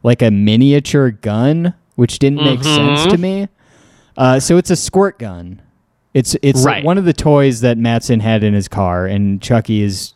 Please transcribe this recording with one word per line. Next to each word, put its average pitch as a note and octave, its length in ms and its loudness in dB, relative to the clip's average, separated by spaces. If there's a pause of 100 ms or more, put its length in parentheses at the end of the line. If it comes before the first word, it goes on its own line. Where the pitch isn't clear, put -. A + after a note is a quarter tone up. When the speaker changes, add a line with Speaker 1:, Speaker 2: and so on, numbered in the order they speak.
Speaker 1:
like, A#2+ 200 2
a A#2 100 4
miniature C3 800 2
gun, C#3 600 -2 (200)
which - 240 0
didn't C#3+ 240 0
make C3 220 0
sense D3 400 2
to F3 60 2
Speaker 2:
Mm-hmm. F3 100 2
Speaker 1:
me. G3 280 -4 (680)
Uh, C3 240 2
so E3+ 160 2
it's F3+ 140 0
a F3+ 60 2
squirt F#3+ 420 -2
gun. F2+ 440 -14 (520)
It's, C3 280 0
it's C3+ 220 2
Speaker 2:
Right. B2 200 -2
Speaker 1:
one F3 140 0
of G3 60 -2
the E3+ 80 2
toys C#3 480 0
that A#2+ 180 0
Mattson A#2 420 0
had A2 220 0
in G#2 120 2
his G2+ 140 -2
car, F2+ 380 -4
and G2 340 -2
Chucky A2 420 -2
is G2 340 -6